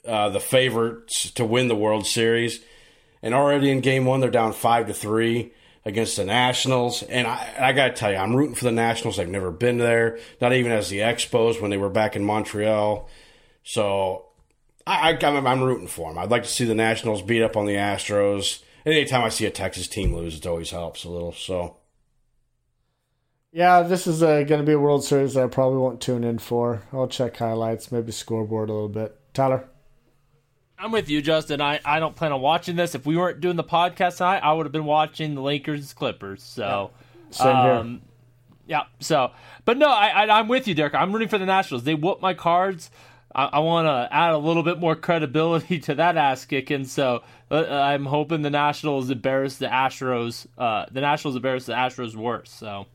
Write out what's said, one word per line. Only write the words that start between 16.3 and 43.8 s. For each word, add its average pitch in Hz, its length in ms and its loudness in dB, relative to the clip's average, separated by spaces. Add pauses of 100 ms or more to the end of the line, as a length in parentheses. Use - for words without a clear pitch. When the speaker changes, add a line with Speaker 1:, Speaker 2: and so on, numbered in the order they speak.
Speaker 1:
like 120 120 2
to - 60 -10
see - 140 -2
the 113 120 2
Nationals 110 460 0
beat 113 220 0
up 110 140 0
on 104 80 0
the 101 100 -2
Astros. 101 880 -2 (220)
And 156 80 2
anytime 131 320 2
I 113 40 0
see 110 160 -2
a 92 60 -2
Texas 92 380 -6
team 90 260 -2
lose, 82 220 -8
it 78 100 -10
always 82 240 -4
helps 85 320 -10
a 85 60 -12
little. 85 240 -8
So, 87 420 -8 (1800)
Speaker 2:
yeah, 175 300 6
this 180 260 0
is, 160 160 2
uh, 151 200 6
gonna 147 200 2
be 151 80 4
a 147 80 4
World 143 240 4
Series 139 320 2
I 127 120 4
probably 131 320 2
won't 123 200 -2
tune 123 240 -2
in 117 160 -2
for. 120 440 -2 (100)
I'll 131 140 -2
check 123 280 -4
highlights, 113 560 -4
maybe 117 220 -4
scoreboard 110 560 -4
a 107 40 -4
little 107 140 -4
bit. 110 320 -8 (140)
Tyler? 131 340 0 (1120)
Speaker 3:
I'm 220 120 -6
with 175 160 0
you, 147 120 2
Justin. 151 380 0
I, 147 240 0
I 151 160 0
don't 160 160 -4
plan 160 160 -2
on 135 80 -2
watching 165 380 0
this. 170 180 -2
If 127 100 -8
we 160 120 0
weren't 170 240 -2
doing 175 160 0
the 165 80 -4
podcast 175 520 0
tonight, 185 220 2
I 151 140 2
would 160 120 0
have 135 60 -8
been 156 140 -4
watching 156 500 0
the 135 60 -8
Lakers 143 500 -4
Clippers. 98 500 -8
So, 101 500 -4 (400)
Speaker 2:
Yeah. - 60 -12
Same 131 200 6
here. 127 160 6
Speaker 3:
um, 117 280 -4 (640)
yeah. 151 180 -4 (180)
So, 139 300 2 (340)
but 240 120 4
no, 294 120 6
I, 214 180 4
I, 208 320 4
I'm 214 80 0
with 254 220 0
you, 180 40 0
Derek. 147 220 0
I'm 170 160 2
rooting 220 160 0
for 214 100 0
the 190 80 -2
Nationals. 185 380 0
They 156 120 0
whoop 160 260 -2
my 185 120 0
Cards. 175 580 0 (440)
I, 135 100 2
I 143 140 0
wanna 160 500 2